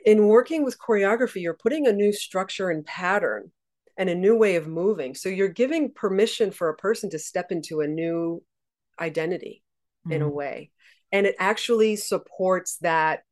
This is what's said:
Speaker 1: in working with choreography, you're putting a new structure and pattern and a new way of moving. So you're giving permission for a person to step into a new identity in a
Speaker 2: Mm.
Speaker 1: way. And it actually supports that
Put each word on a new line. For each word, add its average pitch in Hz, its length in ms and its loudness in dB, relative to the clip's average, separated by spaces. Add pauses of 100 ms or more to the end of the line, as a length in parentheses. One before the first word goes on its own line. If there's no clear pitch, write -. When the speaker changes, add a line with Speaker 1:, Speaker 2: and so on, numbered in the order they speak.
Speaker 1:
in 214 220 8
working 254 360 4
with 254 160 -4
choreography, 214 640 0
you're 170 120 -2
putting 285 320 -2
a 220 80 6
new 208 200 2
structure 190 560 -4
and 156 160 -4
pattern 180 680 -4 (460)
and 185 120 -2
a 170 60 -2
new 190 220 4
way 202 180 4
of 156 120 -2
moving. 165 480 -2
So - 140 -8
you're 190 200 0
giving 262 420 0
permission 208 600 0
for 165 180 -4
a 151 80 -6
person 214 340 -2
to 156 80 -8
step 180 320 -8
into 160 300 -4
a 147 60 -2
new 165 540 -4 (580)
identity 165 640 -6 (480)
in 151 120 -2
a 147 80 0
Speaker 2:
Mm. 143 40 -4
Speaker 1:
way. 143 380 -10 (400)
And 202 140 2
it 196 140 0
actually 214 560 2
supports 185 840 -2
that 160 540 0